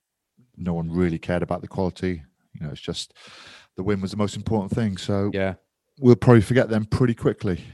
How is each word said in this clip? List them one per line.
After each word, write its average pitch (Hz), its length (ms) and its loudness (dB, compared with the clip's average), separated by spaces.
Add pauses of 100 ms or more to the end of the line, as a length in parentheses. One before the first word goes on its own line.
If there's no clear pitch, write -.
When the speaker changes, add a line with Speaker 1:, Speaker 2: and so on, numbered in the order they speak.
(560)
Speaker 1:
no 90 180 -6
one 82 160 -6
really 85 280 0
cared 87 240 -4
about 87 180 -4
the - 80 -14
quality. 92 540 -6 (320)
You 80 120 -12
know, 71 60 -10
it's - 80 -14
just - 320 -10 (640)
the 92 60 -8
win 98 180 -2
was 95 100 -4
the 101 80 -10
most 101 180 -2
important 104 360 -4
thing. 107 260 -2
So 101 340 -2
Speaker 2:
Yeah. 95 220 -2 (440)
Speaker 1:
we'll 123 180 8
probably 117 260 8
forget 120 260 2
them 110 160 0
pretty 120 300 0
quickly. 101 600 -2